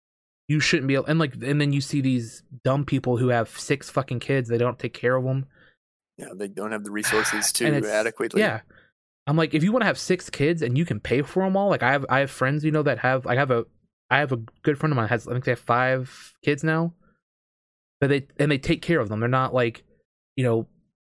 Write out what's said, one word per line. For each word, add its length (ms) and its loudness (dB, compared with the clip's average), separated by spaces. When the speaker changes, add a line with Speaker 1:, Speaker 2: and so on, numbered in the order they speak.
Speaker 1:
you 120 0
shouldn't 280 0
be 80 2
al-, 100 2
and, 140 2
like, 160 0
and 240 -2
then 140 2
you 80 0
see 200 -2
these 420 -2
dumb 220 2
people 320 0
who 120 2
have 200 0
six 400 -6
fucking 300 -4
kids, 300 -2
they 80 2
don't 220 0
take 140 -6
care 220 2
of 100 0
'em. 200 -2
Speaker 2:
Yeah, 180 -14
they 120 -6
don't 240 -8
have 120 -4
the 80 -10
resources 600 0
Speaker 1:
<sighs> 100 -2
And 140 2
Speaker 2:
to 40 2
Speaker 1:
it's, 80 -2
Speaker 2:
adequately 540 0
Speaker 1:
yeah. 200 0
I'm 80 0
like, 180 2
if 100 2
you 100 4
wanna 120 2
have 140 0
six 300 -2
kids 320 0
and 160 0
you 80 2
can 160 -4
pay 200 0
for 220 -2
'em 140 0
all, 120 2
like, 140 2
I 80 4
have, 180 0
I 100 2
have 120 0
friends, 320 -2
you 80 2
know, 120 2
that 160 0
have, 280 0
I 80 0
have 160 2
a, 140 2
I 100 4
have 120 0
a 60 0
good 140 2
friend 160 0
of 40 0
mine 120 0
has, 180 -2
I 60 -6
think 100 -2
they 80 0
have 80 -2
five 760 -2
kids 200 0
now. 300 0
But 100 2
they, 180 0
and 100 2
they 80 2
take 240 -2
care 200 2
of 80 -2
them. 100 -4
They're 80 0
not, 260 0
like, 300 0
you 80 0
know, 220 0